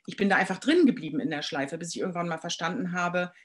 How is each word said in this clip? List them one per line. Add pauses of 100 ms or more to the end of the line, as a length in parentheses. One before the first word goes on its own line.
ich
bin
da
einfach
drin
geblieben
in
der
Schleife,
bis
ich
irgendwann
mal
verstanden
habe, (120)